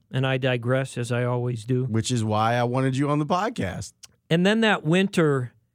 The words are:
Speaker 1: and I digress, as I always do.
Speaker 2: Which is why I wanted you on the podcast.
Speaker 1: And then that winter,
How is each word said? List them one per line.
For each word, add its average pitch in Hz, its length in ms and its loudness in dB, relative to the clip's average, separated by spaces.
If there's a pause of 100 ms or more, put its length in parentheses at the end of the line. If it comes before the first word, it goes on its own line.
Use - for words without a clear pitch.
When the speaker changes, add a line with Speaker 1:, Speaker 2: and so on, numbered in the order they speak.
(100)
Speaker 1:
and 131 160 0
I 131 100 0
digress, 127 640 0
as 120 120 -4
I 123 140 0
always 123 400 -4
do. 127 200 -2
Speaker 2:
Which 110 260 -2
is 120 120 0
why 110 340 2
I 123 80 2
wanted 131 320 0
you 143 120 0
on 147 100 0
the 151 80 -2
podcast. 180 680 -4 (340)
Speaker 1:
And 170 160 2
then 214 160 4
that 202 240 2
winter, 156 680 2 (200)